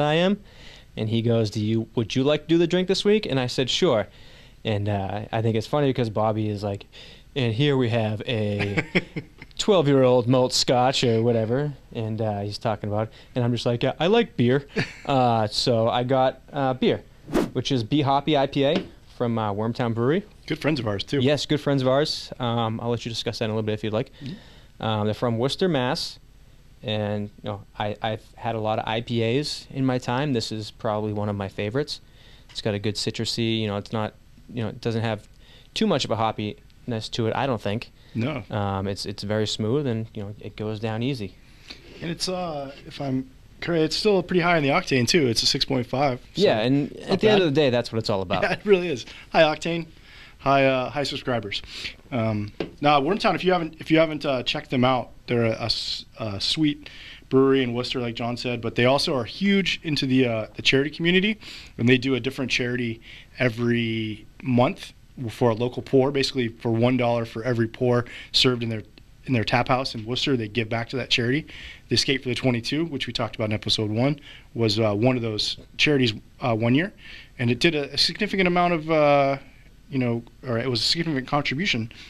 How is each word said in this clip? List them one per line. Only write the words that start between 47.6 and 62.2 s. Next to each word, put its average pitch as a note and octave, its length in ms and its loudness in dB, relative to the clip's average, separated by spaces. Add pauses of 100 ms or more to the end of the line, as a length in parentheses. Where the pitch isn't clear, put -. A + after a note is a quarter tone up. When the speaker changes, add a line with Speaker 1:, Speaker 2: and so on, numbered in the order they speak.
Speaker 1:
day, C#3 80 6
that's A#2+ 240 0
what A2+ 60 0
it's G#2+ 100 -4
all G2 120 0
about. F#2+ 220 0
Speaker 2:
<laughs> - 0 -
Yeah, - 100 0
it - 120 -8
really F3+ 240 4
is. B2 160 -6 (260)
High E3 120 6
octane, E3 420 -2 (540)
high, C#3 260 4
uh, B2+ 240 2
high C#3+ 140 -4
subscribers. A#2+ 580 -4 (500)
Um, A2 400 -2 (300)
now, D3 180 6
Wormtown, F#3 360 0
if F3 100 -2
you F3+ 80 4
haven't, E3 260 -2
if C3+ 120 -10
you D#3 80 6
haven't, D#3 260 2
uh, B2+ 180 0
checked - 280 -6
them B2+ 120 2
out, B2+ 280 2 (160)
they're A#2 180 2
a, A2+ 60 2
a A2+ 140 -6
s-, - 380 -6 (160)
a G2+ 220 -6
sweet - 480 -2 (400)
brewery C3+ 340 6
in A#2+ 100 -2
Worcester, B2 280 -4
like A#2 140 -4
John A#2+ 200 -4
said, A#2+ 240 -4
but A2 160 -6
they - 80 4
also C3+ 320 4
are A#2+ 80 0
huge G3 600 0
into D3+ 220 -2
the, C3 200 4
uh, A2 300 -2
the - 60 -12
charity C#3 280 4
community, F#3 500 2 (380)
and A#2 100 2
they B2+ 100 8
do C3 180 0
a A#2+ 40 0
different B2+ 320 -4